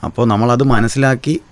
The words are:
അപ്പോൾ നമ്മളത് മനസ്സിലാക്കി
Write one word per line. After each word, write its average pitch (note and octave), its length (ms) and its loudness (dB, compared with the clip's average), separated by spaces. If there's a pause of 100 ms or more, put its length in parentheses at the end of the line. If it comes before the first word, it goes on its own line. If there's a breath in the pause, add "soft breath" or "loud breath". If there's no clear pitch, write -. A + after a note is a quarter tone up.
അപ്പോൾ - 240 -2
നമ്മളത് A#2 360 2
മനസ്സിലാക്കി C3 760 0 (120)